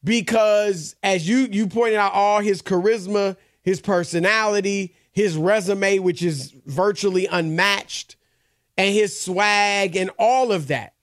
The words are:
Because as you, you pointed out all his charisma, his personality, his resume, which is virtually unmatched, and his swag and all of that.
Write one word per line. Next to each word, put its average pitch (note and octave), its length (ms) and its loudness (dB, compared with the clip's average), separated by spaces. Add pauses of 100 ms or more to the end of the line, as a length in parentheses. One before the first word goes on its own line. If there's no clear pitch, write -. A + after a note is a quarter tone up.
Because G#3 1000 0
as F#3+ 240 0
you, B3+ 240 2
you G3+ 160 0
pointed A3+ 300 0
out G3+ 160 0
all G#3 260 2
his G3+ 220 -2
charisma, G3 720 0 (280)
his F#3 180 -2
personality, G3 1120 0 (160)
his F#3+ 240 0
resume, G3 640 2
which F3+ 220 0
is D3+ 320 -4 (120)
virtually F#3 600 0
unmatched, F3 880 -2 (640)
and G3 160 0
his G#3 260 0
swag G3+ 760 0
and F#3 200 -2
all B3 340 2
of E3 160 -2
that. B2+ 360 -6